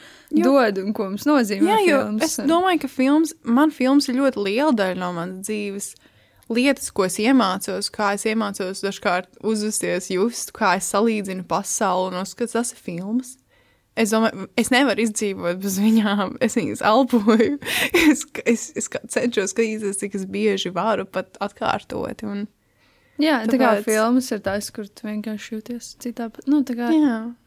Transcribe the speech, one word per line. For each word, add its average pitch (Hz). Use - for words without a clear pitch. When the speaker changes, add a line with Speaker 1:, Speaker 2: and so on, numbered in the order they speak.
Speaker 1:
Jo 302
Speaker 2:
dod 220
un 196
ko 208
mums 202
nozīmē 269
Speaker 1:
Jā, 415
jo 311
Speaker 2:
filmas. 214
Speaker 1:
es -
domāju, 339
ka 262
films, 294
man 277
films 269
ir 254
ļoti 254
liela 247
daļa 185
no 180
manas 180
dzīves. 202
Lietas, 262
ko 190
es 180
iemācos, 202
kā 208
es 208
iemācos 202
dažkārt 185
uzvesties, 208
just, 208
kā 185
es -
salīdzinu 196
pasauli 185
un 180
uzskatu, -
tas 233
ir -
filmas. 196
Es 220
domāju, 220
es 233
nevaru 247
izdzīvot 190
bez 190
viņām. 208
Es -
viņas 117
elpoju. 226
<laughs> 339
Es, 302
es, -
es -
kā -
cenšos 220
skatīties, 214
cik 202
es 190
bieži 196
varu 190
pat -
atkārtot. -
Un 202
Speaker 2:
Jā, 294
tā 233
kā 247
Speaker 1:
tāpēc 208
Speaker 2:
filmas 233
ir 214
tās, 202
kur 214
tu -
vienkārši 214
jūties 233
citā 233
pa-, -
nu, 294
tā 254
kā 240
Speaker 1:
Jā. 302